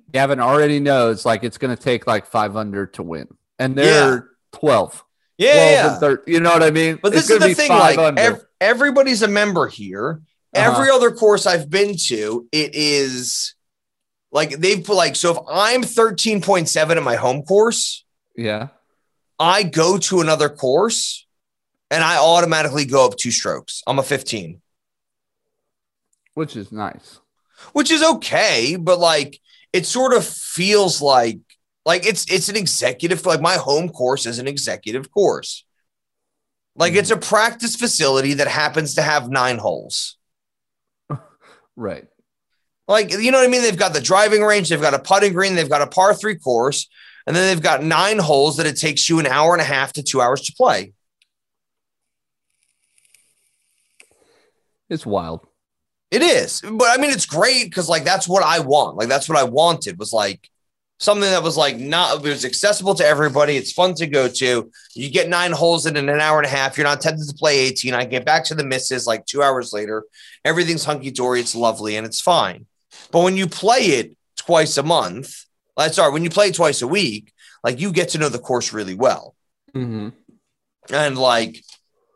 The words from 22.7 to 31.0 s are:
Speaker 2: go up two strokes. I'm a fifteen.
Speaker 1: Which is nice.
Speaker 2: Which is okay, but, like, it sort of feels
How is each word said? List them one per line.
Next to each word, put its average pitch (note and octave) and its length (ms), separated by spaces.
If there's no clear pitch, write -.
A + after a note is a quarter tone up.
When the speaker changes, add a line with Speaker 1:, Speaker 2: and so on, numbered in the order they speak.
Speaker 2:
go C3 220
up - 100
two A#2+ 140
strokes. - 560
I'm C3+ 140
a - 20
fifteen. A2 600
Speaker 1:
Which D3+ 220
is G2+ 160
nice. - 480
Speaker 2:
Which D4 200
is D#4 100
okay, E3 720
but, F3 240
like, D#3 400
it F3+ 140
sort B3+ 260
of A3+ 140
feels F#3+ 720